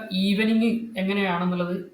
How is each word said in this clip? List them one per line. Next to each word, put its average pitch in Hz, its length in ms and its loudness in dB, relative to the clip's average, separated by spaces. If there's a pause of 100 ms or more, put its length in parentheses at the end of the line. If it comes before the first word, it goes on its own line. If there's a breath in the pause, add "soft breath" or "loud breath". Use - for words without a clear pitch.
(120)
ഈവനിങ് 220 880 2
എങ്ങനെയാണെന്നുള്ളത് 180 960 -2